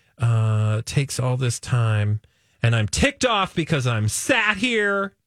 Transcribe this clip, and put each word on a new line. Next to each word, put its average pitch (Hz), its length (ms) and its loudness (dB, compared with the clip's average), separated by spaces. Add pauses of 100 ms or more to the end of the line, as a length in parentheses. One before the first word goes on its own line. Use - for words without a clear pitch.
(180)
uh, 110 680 0
takes - 340 -4
all 127 180 -2
this 127 220 -2
time. 107 600 0 (420)
And 117 140 4
I'm 107 100 0
ticked 277 380 0
off 208 300 0
because 147 320 0
I'm 110 220 0
sat 214 500 0
here. 202 560 -2 (120)